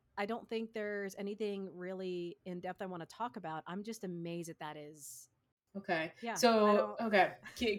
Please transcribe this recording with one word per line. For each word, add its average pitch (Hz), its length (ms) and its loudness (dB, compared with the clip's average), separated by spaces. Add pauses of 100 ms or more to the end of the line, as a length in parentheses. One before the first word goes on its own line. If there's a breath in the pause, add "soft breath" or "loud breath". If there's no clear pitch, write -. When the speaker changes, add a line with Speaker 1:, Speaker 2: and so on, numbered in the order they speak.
(180)
Speaker 1:
I 202 80 0
don't 226 240 -4
think 226 240 -4
there's 208 440 -4
anything 202 560 -4
really 180 640 -6 (100)
in 180 140 -6
depth 180 220 -6
I 190 60 -6
wanna 175 180 -6
talk 240 320 -8
about. 160 300 -6
I'm 190 160 -6
just 220 200 -10
amazed 170 460 -6
that 160 100 -12
that 151 160 -8
is 151 540 -14 (460)
Speaker 2:
Okay. 170 360 -2 (120)
Speaker 1:
Yeah, 233 80 -4
I 208 40 -4
Speaker 2:
So, 214 640 6
Speaker 1:
don't 226 140 0
Speaker 2:
okay. 185 200 8 (120)
Speaker 1:
<laughs> - 140 -12
Speaker 2:
Cu-, 214 180 2